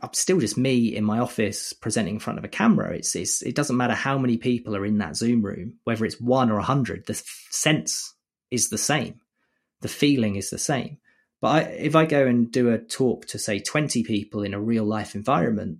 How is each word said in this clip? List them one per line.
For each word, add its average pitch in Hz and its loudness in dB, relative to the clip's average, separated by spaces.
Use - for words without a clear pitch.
I'm - -10
still - 2
just 120 0
me 123 2
in 107 0
my 107 2
office 113 -2
presenting 107 -2
in 107 -6
front 110 -6
of - -10
a 101 -8
camera. - 2
It's, - -4
it's, - -2
it - -4
doesn't 139 0
matter 123 2
how 139 0
many 123 2
people 117 -2
are 98 -2
in 104 2
that 82 -4
Zoom 117 2
room, 98 -6
whether 110 0
it's - -6
one 123 4
or 104 2
a 98 -2
hundred, 117 -2
the 110 -4
f-, - -14
sense - -2
is 120 0
the 107 -4
same. - -2
The - -6
feeling 120 2
is 98 -6
the - -8
same. - -4
But 127 0
I, 147 4
if 151 0
I 160 6
go 143 4
and 120 2
do 123 4
a 110 2
talk - -2
to, - -10
say, 101 -2
twenty 143 0
people 104 -2
in 98 -4
a 98 -4
real 110 0
life 107 -4
environment, 107 0